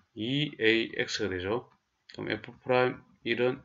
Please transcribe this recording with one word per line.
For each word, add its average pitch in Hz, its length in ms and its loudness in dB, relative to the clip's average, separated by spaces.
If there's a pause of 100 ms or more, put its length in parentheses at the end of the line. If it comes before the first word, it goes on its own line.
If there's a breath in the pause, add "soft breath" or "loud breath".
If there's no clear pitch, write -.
(140)
이 139 460 -2
에이 113 360 4
엑스가 110 340 -2
되죠. 92 400 -2 (440)
그럼 87 180 -6
F 107 220 -6 (100)
프라임 127 340 2 (260)
일은 123 420 0